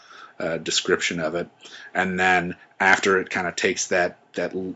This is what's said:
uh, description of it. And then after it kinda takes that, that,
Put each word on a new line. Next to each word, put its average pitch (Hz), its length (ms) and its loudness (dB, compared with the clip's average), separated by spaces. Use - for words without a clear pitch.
uh, 82 200 -2
description - 640 0
of 80 140 -2
it. 85 140 -2
And 92 240 0
then 90 380 2
after 95 420 4
it 90 100 -6
kinda 90 220 -4
takes - 360 -2
that, 90 300 0
that, 90 180 -4